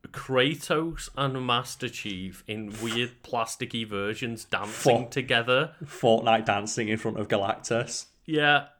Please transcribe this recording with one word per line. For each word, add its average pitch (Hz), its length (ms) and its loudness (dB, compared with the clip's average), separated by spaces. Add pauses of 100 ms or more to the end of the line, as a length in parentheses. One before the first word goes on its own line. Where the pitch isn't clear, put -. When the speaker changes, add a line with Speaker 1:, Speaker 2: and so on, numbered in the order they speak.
Speaker 1:
Kratos 151 1080 0
and 131 300 -2
Master 123 420 0
Chief 95 580 -8
in 107 260 -8 (100)
weird 117 400 -4
plasticky 117 640 -4
versions 104 580 -4
dancing 110 600 4
Speaker 2:
Fo- 127 40 -10
Speaker 1:
together. 127 640 2 (120)
Speaker 2:
Fortnite 113 600 4
dancing 107 440 0
in 107 100 2
front 110 200 -4
of 104 100 -4
Galactus. 110 800 -2 (180)
Speaker 1:
Yeah. 147 420 2 (140)